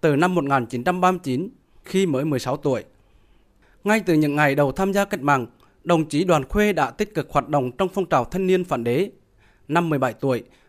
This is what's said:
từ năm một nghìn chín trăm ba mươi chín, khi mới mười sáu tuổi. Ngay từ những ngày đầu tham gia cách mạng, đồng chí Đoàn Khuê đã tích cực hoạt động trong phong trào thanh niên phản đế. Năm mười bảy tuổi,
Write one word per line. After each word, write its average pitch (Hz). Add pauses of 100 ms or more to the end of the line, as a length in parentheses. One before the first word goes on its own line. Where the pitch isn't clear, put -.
từ 151
năm 180
một 165
nghìn 139
chín 120
trăm 180
ba 185
mươi 180
chín, 143 (340)
khi 190
mới 139
mười 143
sáu 131
tuổi. 127 (1000)
Ngay 214
từ 175
những 151
ngày 147
đầu 143
tham 196
gia 202
cách 202
mạng, 135 (360)
đồng 165
chí 156
Đoàn 165
Khuê 208
đã 147
tích -
cực -
hoạt 147
động 135
trong 185
phong 190
trào 127
thanh 185
niên 185
phản 131
đế. 131 (580)
Năm 165
mười 147
bảy 123
tuổi, 127 (260)